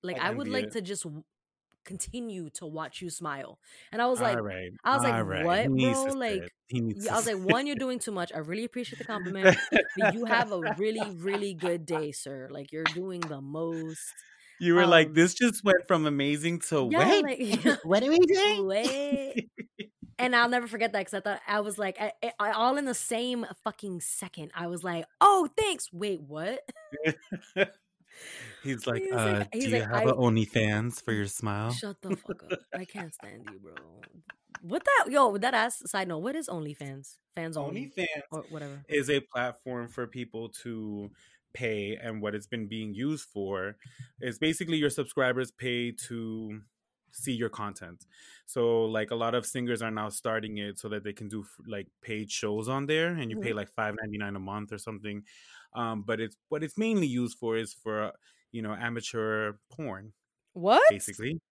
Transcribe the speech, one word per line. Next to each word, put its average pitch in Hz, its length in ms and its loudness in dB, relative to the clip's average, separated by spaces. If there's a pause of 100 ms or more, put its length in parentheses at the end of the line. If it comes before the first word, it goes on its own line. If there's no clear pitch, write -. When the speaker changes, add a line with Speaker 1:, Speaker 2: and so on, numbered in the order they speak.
Speaker 1:
like, 180 120 -4
Speaker 2:
I - 40 -6
Speaker 1:
I 180 120 0
would - 20 -2
Speaker 2:
envy 277 160 -4
Speaker 1:
like 254 160 0
Speaker 2:
it. 214 60 -8
Speaker 1:
to 226 100 -4
just 185 220 -8
w-, 151 200 -10 (640)
continue 196 640 -8
to - 160 -12
watch 156 340 -8
you 180 100 -6
smile." 147 480 -8 (340)
And 226 80 -2
I 247 60 4
was 254 140 2
like, 247 40 2
Speaker 2:
All 120 160 2
right, 92 300 -6 (140)
Speaker 1:
I 247 100 4
was 262 80 4
like, 240 100 4
Speaker 2:
all 113 100 4
right. 165 340 2
He - 0 -
Speaker 1:
"What, 226 100 2
Speaker 2:
needs 131 120 4
Speaker 1:
bro?" 262 260 4
Speaker 2:
to 269 60 0
sit. - 20 -2
Speaker 1:
Like, 214 400 -4 (140)
Speaker 2:
He 127 140 -2
needs 110 140 0
Speaker 1:
yeah, 202 120 -4
Speaker 2:
to - 80 0
Speaker 1:
I - 20 4
was 220 100 2
like, 220 100 0
Speaker 2:
sit. 185 100 -4
<laughs> - 0 -
Speaker 1:
"One, 247 200 4
you're 285 100 -2
doing 254 220 -2
too 226 140 -6
much. 175 200 -4
I 151 60 -6
really 175 260 -4
appreciate 240 340 -8
the 240 60 -8
compliment, 190 480 4 (420)
but 214 100 2
you 208 200 2
have 233 280 2
a 175 100 -2
really, 214 480 -2
really 196 440 -4
good 170 300 -2
Speaker 2:
<laughs> - 20 -14
Speaker 1:
day, 156 260 -2
sir. 135 380 -10
Like, 143 220 -12
you're 156 140 -4
doing 175 420 -4
the 139 120 -8
most." 160 840 -6 (360)
Speaker 2:
You 170 140 6
were 175 140 10
like, 165 180 10
Speaker 1:
Um, 156 80 -8
Speaker 2:
"This 170 220 8
just 233 280 4
went 185 240 6
from 160 200 4
amazing 147 520 0 (100)
to 147 140 4
Speaker 1:
Yeah, - 20 2
Speaker 2:
wait, 370 380 6
Speaker 1:
like, 269 160 -4
<laughs> - 0 -
Speaker 2:
<laughs> 240 440 2
what 196 200 4
are 269 60 2
we 349 160 8
doing?" 370 420 4
<laughs> - 0 -
Speaker 1:
"Wait." 269 840 0 (720)
And 247 160 2
I'll 240 140 6
never 247 180 0
forget 220 260 0
that 196 120 0
'cause - 80 -10
I 196 80 -2
thought, 202 260 -4
I 208 140 2
was 202 160 -4
like, 190 240 -2
I, 214 100 -2 (280)
I, 208 120 0
all 240 260 4
in 285 80 -2
the 254 100 0
same 240 500 -2 (180)
fucking 196 380 -6
second, - 540 -8
I 170 120 -6
was 170 160 -6
like, 170 220 -4 (160)
"Oh, 381 260 8 (100)
thanks. 403 360 0
Wait, 180 280 -4
what?" 156 400 -6 (300)
<laughs> - 0 -
Speaker 2:
<laughs> - 1700 -4
He's 131 260 -4
like, 117 160 0
Speaker 1:
He - 80 -2
was - 20 -2
Speaker 2:
"Uh, 113 120 2
Speaker 1:
like, 104 280 2
he's 233 80 -2
Speaker 2:
do - 100 0
you - 20 2
Speaker 1:
like, 113 100 2
Speaker 2:
have 117 220 2
a 131 40 6
Speaker 1:
"I" 131 40 6
Speaker 2:
OnlyFans 110 920 2
for 113 100 -2
Speaker 1:
Mm, - 0 -
Speaker 2:
your 104 140 2
smile?" 104 420 -2
Speaker 1:
shut 190 320 -6
the 190 120 -4
fuck 185 300 -10
up. 180 160 -6
Speaker 2:
<laughs> - 140 -16
Speaker 1:
I 185 120 -8
can't 170 280 -12
stand - 340 -16
you, 190 120 -16
bro. 82 480 -20 (540)
What 202 240 -4
that, 554 260 6
yo, 254 260 6
that 240 160 2
ass, 233 360 2
side 190 180 -2
note, 165 120 -4
what 247 160 -4
is 320 140 -6
OnlyFans? 143 680 -10 (180)
Fans 165 220 -6
only - 20 -2
Speaker 2:
OnlyFans 165 640 -6 (100)
Speaker 1:
or 156 180 -8
whatever. 143 400 -12
Speaker 2:
is 143 200 2
a 143 120 4
platform 123 680 -6
for 123 180 -6
people 117 420 -8
to 107 600 -8 (420)
pay, 107 440 -4
and 110 240 -8
what 104 140 -4
it's 104 120 -8
been 113 200 -6
being 107 260 -6
used 139 360 -4
for 101 480 -4 (440)
is 123 180 -6
basically 160 380 0
your 147 120 2
subscribers 127 600 0
pay 120 400 -4
to 110 720 -8 (500)
see - 220 -4
your 113 160 -2
content. 95 560 -10 (400)
So, 117 400 4
like, 110 260 -2
a 120 40 -2
lot 117 200 0
of 117 100 0
singers 120 360 -2
are 113 100 -4
now 107 180 -4
starting 110 500 -4
it 101 200 -6
so 110 100 -10
that 104 140 -6
they 104 100 -6
can 104 160 -10
do 104 120 -6
f-, - 160 -18 (100)
like, 101 200 -8 (140)
paid 107 300 -6
shows 107 380 -2
on 135 180 -2
there, 160 260 2
and 131 180 -4
you 113 60 -6
pay, 202 60 -6
Speaker 1:
Mm-hmm. 117 100 -2
Speaker 2:
like, 104 160 -6
five 107 320 -4
ninety-nine 104 340 -6
a 98 40 -8
month 104 340 -8
or 107 60 -10
something. 104 440 -8 (500)
Um, 113 300 -4
but 110 180 -2
it's, 110 140 -6 (140)
what 151 140 -2
it's 151 140 -8
mainly 208 300 2
used 123 320 -2
for 113 180 0
is 113 160 -4
for, 107 400 -4 (380)
you 117 100 -8
know, 107 120 -4
amateur 110 800 -2 (180)
porn, 107 420 -10 (420)
Speaker 1:
What? 202 340 6
Speaker 2:
basically. 151 500 -2 (120)